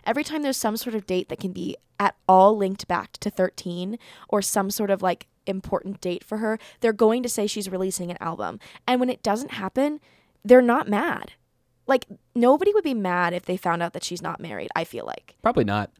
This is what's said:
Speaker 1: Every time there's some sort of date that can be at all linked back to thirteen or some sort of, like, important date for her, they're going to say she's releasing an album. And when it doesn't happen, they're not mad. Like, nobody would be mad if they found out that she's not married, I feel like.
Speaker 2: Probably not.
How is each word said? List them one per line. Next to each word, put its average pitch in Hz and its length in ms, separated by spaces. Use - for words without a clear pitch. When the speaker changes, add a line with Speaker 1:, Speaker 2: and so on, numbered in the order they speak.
Speaker 1:
Every 269 200
time 302 180
there's 269 160
some 214 180
sort 226 200
of 208 100
date 185 220
that - 120
can 185 120
be 175 240
at 202 160
all 190 280
linked 196 320
back - 320
to 214 100
thirteen 185 680
or 202 140
some 196 280
sort 202 200
of, 190 100
like, 185 280
important 190 540
date 180 240
for 214 140
her, 220 200
they're 226 120
going 226 300
to 240 60
say 214 180
she's 202 240
releasing 185 400
an 180 100
album. 107 380
And 247 100
when 254 100
it - 140
doesn't 226 300
happen, 269 480
they're 247 160
not 240 280
mad. 208 460
Like, 262 180
nobody 277 380
would 403 120
be 277 100
mad 180 400
if 180 100
they 180 120
found 170 260
out 170 100
that - 120
she's 170 180
not 165 180
married, 104 360
I 165 80
feel - 200
like. - 380
Speaker 2:
Probably 214 220
not. 104 360